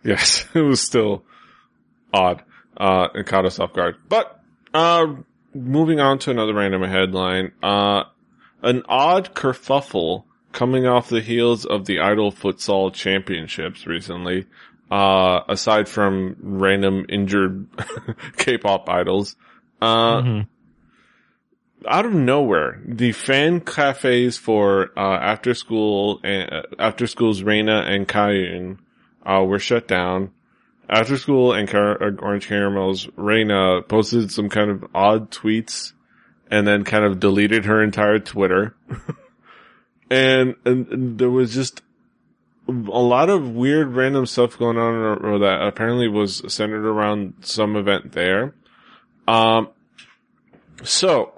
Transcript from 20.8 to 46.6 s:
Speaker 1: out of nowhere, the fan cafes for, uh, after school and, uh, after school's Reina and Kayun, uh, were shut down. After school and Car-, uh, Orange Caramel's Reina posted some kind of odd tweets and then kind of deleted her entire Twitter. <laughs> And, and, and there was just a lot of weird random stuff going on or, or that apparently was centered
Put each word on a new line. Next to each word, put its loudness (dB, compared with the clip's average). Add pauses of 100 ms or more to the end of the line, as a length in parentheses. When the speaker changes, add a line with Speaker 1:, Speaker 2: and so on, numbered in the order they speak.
Speaker 1:
out 0
of -2
nowhere, 2
the 0
fan 2
cafes 0
for, 2
uh, 0
after 0
school -2
and, -4
uh, -6 (180)
after 0
school's 0
Reina 2
and -2
Kayun, -2 (460)
uh, 2
were 0
shut -2
down. -2 (580)
After 2
school 2
and -2
Car-, 0
uh, -2
Orange -4
Caramel's -2
Reina 2
posted 0
some -4
kind 0
of -8 (100)
odd 2
tweets -4 (580)
and 2
then 2
kind 2
of 0
deleted 2
her 4
entire 2
Twitter. 0 (160)
<laughs> -10 (920)
And, 4
and, 0
and -6
there 4
was 2
just -4 (880)
a -4
lot 2
of 0
weird 0
random 0
stuff 0
going 0
on 0
or, -2
or -2
that 2
apparently -2
was -2
centered -4